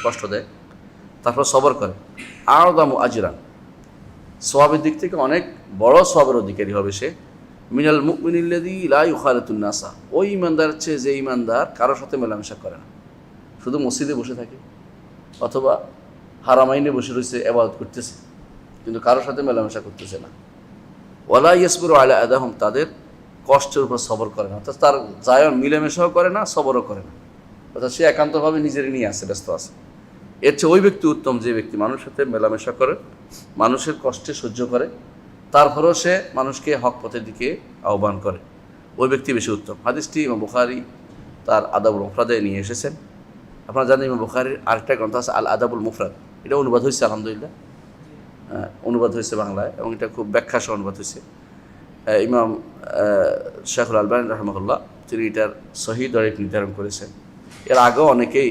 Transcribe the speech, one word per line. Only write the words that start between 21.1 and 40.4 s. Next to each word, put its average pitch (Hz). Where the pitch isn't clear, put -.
ওয়ালা 147
ইয়াসবিরু 175
আলা 131
আদাহুম, 120
তাদের 117
কষ্টের 139
উপর 123
সবর 110
করে 101
না, 98
অর্থাৎ 117
তার 143
জায়ন 139
মিলেমিশাও 151
করে 175
না, 202
সবরও 135
করে 101
না, 98
অর্থাৎ 123
সে 165
একান্তভাবে 151
নিজের 139
নিয়ে 120
আছে, 101
ব্যস্ত 95
আছে। 82
এর 139
চেয়ে 160
ওই 190
ব্যক্তি 196
উত্তম, 131
যে 117
ব্যক্তি 107
মানুষের 117
সাথে 135
মেলামেশা 110
করে, 139
মানুষের 131
কষ্টে 131
সহ্য 120
করে, 123
তারপরেও 147
সে 180
মানুষকে 139
হক 123
পথের 113
দিকে 123
আহ্বান 101
করে, 95
ওই 131
ব্যক্তি 131
বেশি 113
উত্তম। 104
হাদিসটি 147
ইমাম 120
বুখারী 123